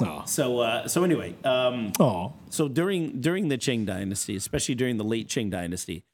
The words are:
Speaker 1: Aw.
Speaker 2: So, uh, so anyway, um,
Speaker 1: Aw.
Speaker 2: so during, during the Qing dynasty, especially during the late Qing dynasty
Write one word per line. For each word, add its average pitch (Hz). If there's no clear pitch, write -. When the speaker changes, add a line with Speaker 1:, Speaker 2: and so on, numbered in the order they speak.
Speaker 1:
Aw. -
Speaker 2:
So, 123
uh, 117
so -
anyway, 107
um, 123
Speaker 1:
Aw. 107
Speaker 2:
so 156
during, 165
during 175
the 135
Qing 120
dynasty, 98
especially 143
during 123
the 107
late 113
Qing 107
dynasty 87